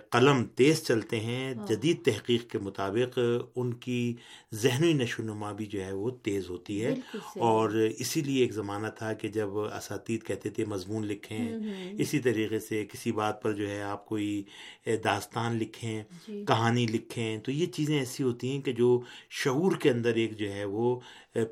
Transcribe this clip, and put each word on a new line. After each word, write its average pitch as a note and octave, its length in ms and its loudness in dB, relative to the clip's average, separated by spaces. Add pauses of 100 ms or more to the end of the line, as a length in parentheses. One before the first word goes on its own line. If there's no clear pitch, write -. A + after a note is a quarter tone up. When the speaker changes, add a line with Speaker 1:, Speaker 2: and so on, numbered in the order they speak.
Speaker 1:
قلم B2 360 6
تیز D3+ 380 4
چلتے A2+ 360 2
ہیں، B2+ 340 -4
Speaker 2:
ہاں۔ G#2+ 140 -8
Speaker 1:
جدید A#2 380 2
تحقیق A#2 440 2
کے - 80 -4
مطابق G2+ 640 -2 (360)
ان B2 180 -2
کی A#2+ 420 -2 (380)
ذہنی B2+ 400 4
نشو A#2 300 0
و - 20 -4
نما G#2+ 260 -6
بھی G#2 140 -6
جو G2 200 -6
ہے G2 60 -8
وہ G2 180 -2
تیز G2+ 400 -4
ہوتی G2 340 -6
ہے۔ B2+ 60 0
Speaker 2:
بالکل - 300 -6 (140)
صحیح۔ F#3 100 -2
Speaker 1:
اور A2 260 4 (300)
اسی C#3+ 220 -2
لیے C#3 200 2
ایک A#2 120 4
زمانہ G#2 340 -4
تھا A2 260 -6
کہ A2 140 -6
جب G2+ 300 -2
اساتید G#2 640 -4
کہتے G2+ 260 -4
تھے A2 160 -2
مضمون G#2 400 -4
لکھیں، A2+ 480 -4
Speaker 2:
ہوں، A3+ 100 -6
ہوں۔ F#3+ 340 -6
Speaker 1:
اسی D3 220 0
طریقے A2 400 2
سے G#2+ 260 -4
کسی - 260 -6
بات G#2+ 300 0
پر A2 120 0
جو G2+ 160 -2
ہے G2+ 120 -6
آپ G2+ 240 -6
کوئی، G#2 380 -2 (440)
آ، - 20 -4 (140)
داستان A2+ 520 0
لکھیں، A2 480 -4 (240)
Speaker 2:
جی۔ G#2 200 -10
Speaker 1:
کہانی A#2+ 400 4
لکھیں، A2 500 -2
تو G#2+ 140 -6
یہ D3+ 140 0
چیزیں D3+ 340 0
ایسی C3 240 -4
ہوتی B2 280 0
ہیں C#3 100 -4
کہ C#3 100 -2
جو A#2+ 300 6 (280)
شعور D#3 420 2
کے D3+ 180 4
اندر A#2+ 260 2
ایک A2 240 0
جو G2+ 140 -2
ہے G2+ 120 -4
وہ، A#2 340 0 (360)
آ، A2+ 40 2 (120)